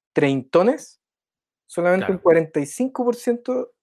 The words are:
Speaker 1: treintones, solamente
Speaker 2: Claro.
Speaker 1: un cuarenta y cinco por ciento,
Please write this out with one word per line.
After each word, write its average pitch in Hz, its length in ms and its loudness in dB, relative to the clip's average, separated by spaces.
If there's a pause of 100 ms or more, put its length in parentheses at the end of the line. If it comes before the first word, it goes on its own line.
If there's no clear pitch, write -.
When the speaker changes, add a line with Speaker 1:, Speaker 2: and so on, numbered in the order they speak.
(140)
Speaker 1:
treintones, 156 880 0 (680)
solamente 180 380 0
Speaker 2:
Claro. 190 80 -2
Speaker 1:
un 180 60 -4
cuarenta 165 400 2
y 143 60 -2
cinco 262 380 -6
por 233 120 0
ciento, 240 680 -6